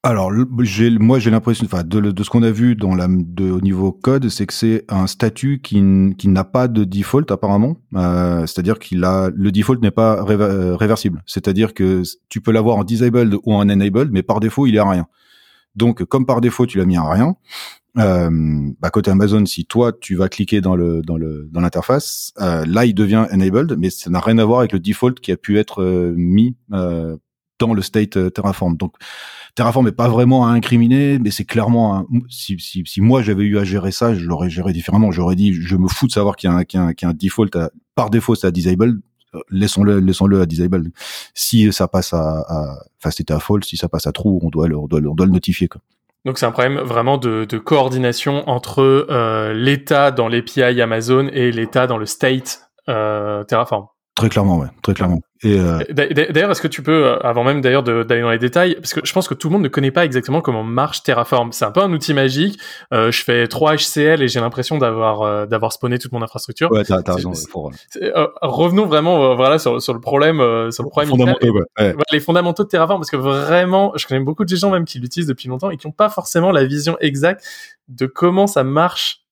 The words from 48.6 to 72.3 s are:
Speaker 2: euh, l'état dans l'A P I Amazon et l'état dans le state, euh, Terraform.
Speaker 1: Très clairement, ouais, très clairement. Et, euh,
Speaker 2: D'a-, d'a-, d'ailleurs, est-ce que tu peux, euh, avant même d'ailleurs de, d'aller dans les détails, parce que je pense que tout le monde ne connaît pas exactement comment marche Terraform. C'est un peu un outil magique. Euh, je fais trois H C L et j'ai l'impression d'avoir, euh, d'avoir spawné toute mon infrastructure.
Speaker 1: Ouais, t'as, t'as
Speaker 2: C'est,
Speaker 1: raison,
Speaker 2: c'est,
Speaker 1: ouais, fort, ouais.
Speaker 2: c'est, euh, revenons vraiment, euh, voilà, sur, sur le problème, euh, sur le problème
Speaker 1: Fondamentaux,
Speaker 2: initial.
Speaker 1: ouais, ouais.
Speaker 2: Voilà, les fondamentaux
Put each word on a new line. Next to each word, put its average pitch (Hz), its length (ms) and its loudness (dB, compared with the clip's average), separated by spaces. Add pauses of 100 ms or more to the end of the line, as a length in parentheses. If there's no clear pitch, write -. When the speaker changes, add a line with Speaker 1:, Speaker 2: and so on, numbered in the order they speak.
Speaker 2:
euh, 110 440 -2
l'état 139 560 2
dans 123 180 -2
l'A 120 140 0
P 127 180 -4
I 123 220 2
Amazon 117 460 0
et 123 240 0
l'état 113 340 0
dans 123 120 -2
le 107 80 -6
state, - 600 -4 (200)
euh, 107 560 -4
Terraform. 113 420 -2 (300)
Speaker 1:
Très 110 140 2
clairement, 98 260 2
ouais, 69 120 -2 (140)
très 101 120 0
clairement. 90 260 0 (220)
Et, 104 160 4
euh, 85 200 2 (120)
Speaker 2:
D'a-, 143 160 0
d'a-, 156 260 0
d'ailleurs, 170 180 2
est-ce - 120 -2
que 160 60 -4
tu - 140 -8
peux, 156 220 2
euh, 127 140 2
avant 120 260 0
même 143 160 2
d'ailleurs 131 220 2
de, 117 200 0
d'aller 117 200 0
dans 117 80 0
les 113 80 0
détails, 160 380 0
parce - 180 -10
que 160 100 -2
je - 80 -6
pense 185 160 -2
que - 60 -6
tout - 140 -6
le 151 40 0
monde 202 100 2
ne 151 60 0
connaît 139 220 0
pas 175 160 2
exactement 131 340 -2
comment 117 240 -4
marche 123 380 -4
Terraform. 120 500 0
C'est - 140 -4
un 104 40 -4
peu 175 120 2
un 190 100 0
outil 156 220 -2
magique. 139 440 0 (360)
Euh, 113 160 2
je - 120 -4
fais 120 240 0
trois 151 280 0
H 151 100 -2
C - 160 -4
L 151 220 4
et 131 60 0
j'ai 120 120 -2
l'impression 123 380 -4
d'avoir, 113 420 0
euh, 104 240 -2
d'avoir 113 300 -2
spawné 123 240 -4
toute 120 140 -10
mon 120 100 -6
infrastructure. 117 500 -4
Speaker 1:
Ouais, 107 100 2
t'as, 95 200 0
t'as 92 100 -4
Speaker 2:
C'est, 90 40 0
Speaker 1:
raison, 90 180 -6
Speaker 2:
c'est, 78 100 -10
Speaker 1:
ouais, - 80 -16
fort, 80 140 -10
ouais. 71 60 -12 (180)
Speaker 2:
c'est, - 260 -6
euh, 151 100 2 (140)
revenons 175 460 0
vraiment, 151 460 2
euh, - 20 2
voilà, 135 240 4
sur, 120 240 -2
sur - 100 -4
le 117 80 -6
problème, 147 400 2
euh, 113 300 2
sur 117 120 -10
le - 60 -6
problème 147 220 -2
Speaker 1:
Fondamentaux, 123 320 4
Speaker 2:
initial. 117 100 4
Speaker 1:
ouais, 101 320 0
ouais. 98 80 2
Speaker 2:
Voilà, 139 180 -2
les 147 100 2
fondamentaux 175 440 0